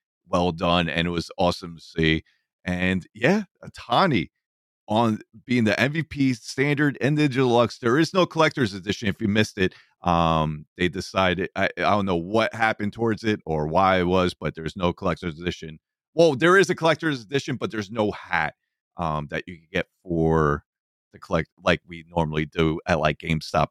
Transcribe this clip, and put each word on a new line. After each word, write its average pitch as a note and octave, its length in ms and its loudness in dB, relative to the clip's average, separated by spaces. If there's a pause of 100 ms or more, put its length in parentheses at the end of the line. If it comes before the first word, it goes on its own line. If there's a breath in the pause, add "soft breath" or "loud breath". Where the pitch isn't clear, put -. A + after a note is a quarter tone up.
(280)
well F2+ 240 0
done, F2 380 0
and E2 180 -2
it F2 40 -4
was E2+ 260 -4
awesome F2 400 -2
to D#2 40 -20
see. D#2+ 420 0 (420)
And, F2+ 480 -2
yeah, F3+ 300 2 (200)
Ohtani A#2+ 640 0 (580)
on A2 320 2 (260)
being B2 180 2
the A2+ 160 2
M C3 140 0
V D#3+ 100 -4
P C3+ 300 -2
standard C#3+ 640 -2
and D3 180 0
the D3 120 4
deluxe. A#2+ 500 2
There A#2+ 180 2
is D#3+ 160 0
no F3+ 120 4
collector's D3+ 480 0
edition G2+ 340 -6
if F#2+ 140 -2
you A2+ 60 0
missed G#2+ 300 0
it. F#2+ 160 0 (300 soft breath)
Um, D#2+ 640 0 (120)
they F2+ 120 0
decided, F2+ 640 -2
I, F#2+ 220 -2
I F2 40 -4
don't G2 240 2
know F#2 120 0
what G#2 360 0
happened A2 400 -2
towards A2+ 300 -2
it G#2+ 220 0
or D#2 200 -2
why F#2 340 4
it F2+ 40 2
was, F2+ 300 2
but D2+ 220 -8
there's D#2+ 200 -10
no F2 160 -2
collector's E2+ 480 -6
edition. E2 400 -8 (340)
Well, D#3+ 220 4
there E3+ 220 4
is F#3 120 4
a F3+ 60 -2
collector's D#3 480 0
edition, C#3 320 -4
but G#2+ 160 -6
there's G#2+ 180 -6
no G#2+ 220 0
hat, E2 440 -4 (420)
um, D2+ 320 -4
that D#2+ 180 -8
you F2+ 80 -14
can D#2+ 160 -20
get F2+ 160 -2 (160)
for D#2+ 600 2 (500)
the G2+ 60 -20
collect, E2 300 -4 (140)
like F2+ 240 2
we E2 220 -16
normally D#2 360 -2
do D#2+ 400 0
at, F2 140 0
like, D2+ 200 0
GameStop D#2+ 520 -2